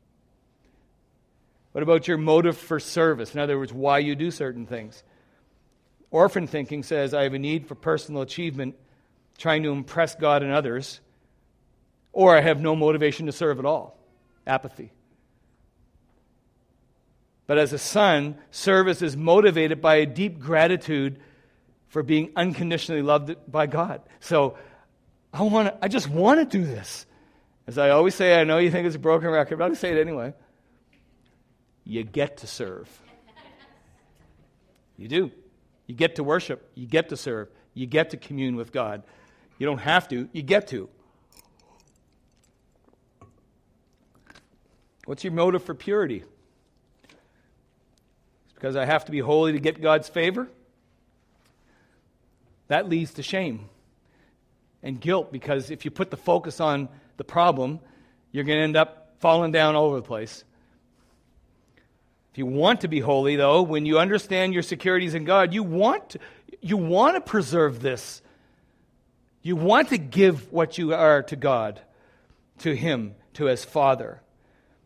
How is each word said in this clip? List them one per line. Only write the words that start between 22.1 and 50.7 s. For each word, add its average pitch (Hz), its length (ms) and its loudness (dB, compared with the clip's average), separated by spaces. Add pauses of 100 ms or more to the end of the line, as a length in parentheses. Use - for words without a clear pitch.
unconditionally 165 680 -2
loved 147 340 0 (100)
by 156 200 -2
God. 165 340 -6 (200)
So 143 360 0 (800)
I 160 80 -2
wanna, 214 400 0
I 196 60 -2
just 196 200 -4
wanna 220 380 4
do 190 180 -2
this. 117 420 -12 (600)
As 120 100 -10
I 143 140 4
always 156 240 4
say, 175 260 6
I 156 40 6
know 156 120 2
you 175 140 2
think 175 160 -2
it's 156 100 -4
a - 20 -10
broken 160 300 0
record, 156 300 0
but 170 80 0
I'll 320 100 -2
say 180 160 -4
it 156 80 2
anyway. 151 320 -4 (1500)
You 113 200 -8
get 143 340 -6
to - 80 -20
serve. 95 400 -12 (2000)
You 107 100 -18
do. 156 240 -2 (540)
You 127 80 -14
get 165 220 0
to 151 60 -6
worship. 147 520 -4
You 123 120 -16
get 160 220 -2
to 147 80 -10
serve. 110 320 -10 (240)
You 127 140 -10
get 156 240 0
to - 80 -14
commune 135 380 -6
with 117 160 -10
God. 104 320 -6 (540)
You 135 80 -4
don't 139 120 -4
have 165 300 0
to. 127 260 -8
You 156 80 -10
get 196 260 0
to. 98 220 -12 (4000)
What's 139 180 -12
your 180 80 -6
motive 175 320 0
for 160 100 -10
purity? 165 500 -4 (800)
It's - 1500 -20
because 135 240 -8
I 135 80 -2
have 151 220 0
to - 40 -14
be 143 100 -4
holy 151 320 2
to 147 60 -2
get 160 220 -2
God's 156 300 2
favor? 185 400 -2 (2250)